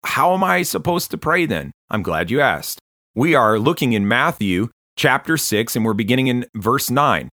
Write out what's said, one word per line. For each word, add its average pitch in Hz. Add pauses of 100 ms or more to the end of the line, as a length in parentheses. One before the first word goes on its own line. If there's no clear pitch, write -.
how 156
am 190
I 180
supposed 170
to -
pray 170
then? 80 (180)
I'm 107
glad 85
you 135
asked. 110 (360)
We 151
are 113
looking 131
in 101
Matthew 110 (260)
chapter 139
six, 113
and 110
we're 110
beginning 123
in 123
verse 120
nine. 120